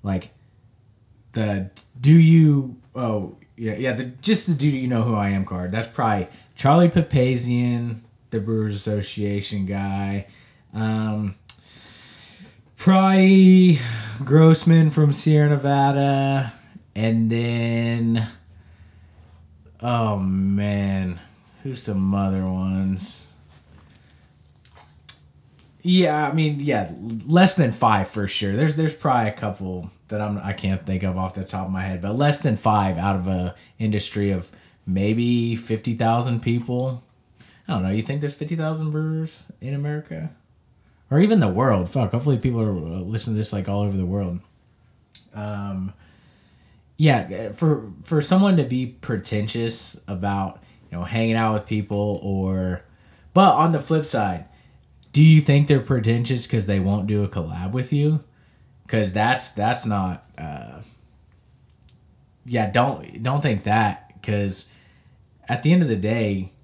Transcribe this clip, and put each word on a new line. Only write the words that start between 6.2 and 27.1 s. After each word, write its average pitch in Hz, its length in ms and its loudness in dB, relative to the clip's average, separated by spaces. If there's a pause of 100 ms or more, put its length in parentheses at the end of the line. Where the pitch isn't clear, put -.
Charlie 170 340 4
Papazian, 123 1120 -2 (320)
the 113 60 -2
Brewers 107 360 -2
Association 101 920 -4
guy. 98 600 -6 (460)
Um, 110 600 -4 (1400)
probably 190 1040 8 (460)
Grossman 160 640 6
from 151 240 2
Sierra 151 360 4
Nevada. 139 1040 2 (440)
And 113 360 0
then, 117 960 -2 (1500)
oh 117 360 0
man, 95 1040 -2 (420)
who's 131 200 -10
some 98 320 -2
other 95 320 -2
ones? 95 840 -4 (2500)
Yeah, 160 460 2
I 143 60 -4
mean, 151 260 0
yeah, 113 320 -2 (340)